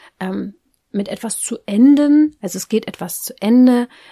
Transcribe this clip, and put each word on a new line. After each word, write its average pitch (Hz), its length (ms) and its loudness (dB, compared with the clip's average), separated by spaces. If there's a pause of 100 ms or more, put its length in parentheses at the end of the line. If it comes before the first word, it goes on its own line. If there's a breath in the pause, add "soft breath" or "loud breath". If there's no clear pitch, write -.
(200 loud breath)
ähm, 190 360 -8 (340)
mit 202 180 -6
etwas - 320 -10
zu - 280 -10
enden, 285 760 4
also 185 160 -8
es - 100 -12
geht 220 200 -4
etwas - 340 -12
zu - 180 -14
Ende. 247 480 4 (240 loud breath)